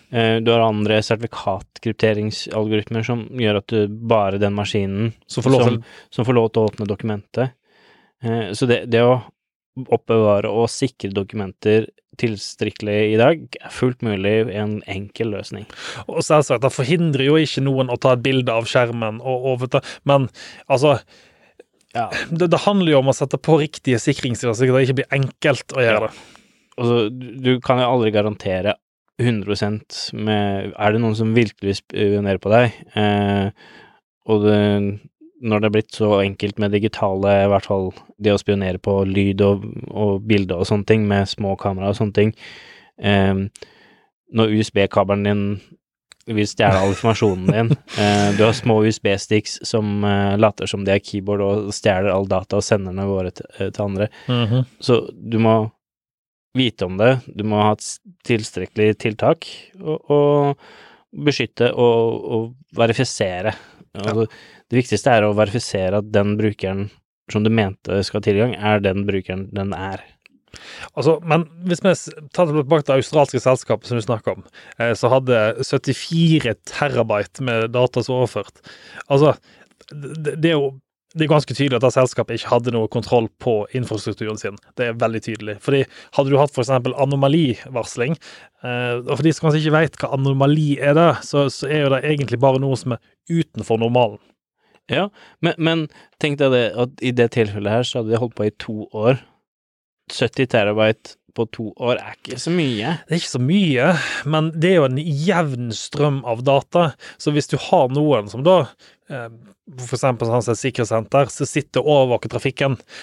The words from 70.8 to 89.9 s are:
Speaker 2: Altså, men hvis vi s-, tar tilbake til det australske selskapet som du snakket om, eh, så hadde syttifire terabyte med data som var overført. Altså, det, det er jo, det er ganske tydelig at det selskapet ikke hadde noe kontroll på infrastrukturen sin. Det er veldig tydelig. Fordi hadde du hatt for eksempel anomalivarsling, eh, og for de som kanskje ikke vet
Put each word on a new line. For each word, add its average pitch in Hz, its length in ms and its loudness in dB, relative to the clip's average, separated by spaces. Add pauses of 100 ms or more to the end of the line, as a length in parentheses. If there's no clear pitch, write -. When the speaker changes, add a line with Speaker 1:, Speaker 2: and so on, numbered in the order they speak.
Speaker 2:
Altså, 156 240 2
men 165 220 0 (180)
hvis 175 200 -2
vi 185 120 4
s-, - 160 -8 (240)
tar 175 160 2
tilbake 151 320 2
til 139 100 0
det 135 120 4
australske 143 380 2
selskapet 127 440 0
som 120 120 -4
du 113 40 -4
snakket 107 320 -4
om, 95 100 -18 (380)
eh, 117 160 2
så 117 120 2
hadde 127 280 4 (280)
syttifire 147 880 0 (100)
terabyte 113 800 -2
med 113 240 0
data 123 320 0
som 127 140 -4
var 127 100 0
overført. - 320 -8 (480)
Altså, 143 300 4 (540)
det, 147 520 -10
det 165 80 4
er 160 60 2
jo, 143 160 0 (420)
det 160 120 0
er 143 60 2
ganske 147 220 2
tydelig 131 240 0
at 123 80 2
det 123 80 4
selskapet 120 440 0
ikke - 140 -8
hadde 120 220 2
noe 110 160 -2
kontroll 117 360 0 (160)
på 107 220 0 (100)
infrastrukturen 107 640 -6
sin. 101 200 -10 (200)
Det 120 120 -2
er 117 80 -6
veldig 113 280 -2
tydelig. 107 360 -8
Fordi 139 180 2 (340)
hadde 139 160 0
du 139 80 4
hatt 143 160 2
for 127 80 -2
eksempel 127 320 -2
anomalivarsling, 139 1200 0 (480)
eh, 123 400 -4
og 127 140 -4
for 135 100 0
de 160 80 4
som 160 140 -2
kanskje 151 160 2
ikke 151 120 2
vet 156 220 0